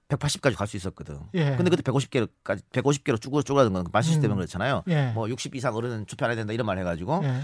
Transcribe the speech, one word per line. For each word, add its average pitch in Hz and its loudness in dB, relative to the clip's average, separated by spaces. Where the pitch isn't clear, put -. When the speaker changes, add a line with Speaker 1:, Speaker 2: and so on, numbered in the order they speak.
Speaker 1:
백팔십까지 143 0
갈 - -2
수 104 -8
있었거든. 76 -8
Speaker 2:
예. 147 2
Speaker 1:
근데 175 2
그때 - 4
백오십 131 0
개까지, 104 -2
백오십 139 2
개로 123 2
쭈글쭈글하는 131 2
건 90 -2
말실수 156 4
Speaker 2:
음. - 2
Speaker 1:
때문에 104 2
그렇잖아요. 95 -2
Speaker 2:
예. 143 2
Speaker 1:
뭐 110 -2
육십 131 -6
이상 123 -2
어른은 117 -4
투표 117 -4
안 117 2
해야 120 0
된다 110 -2
이런 113 0
말 95 0
해가지고. 90 -2
Speaker 2:
예. 127 0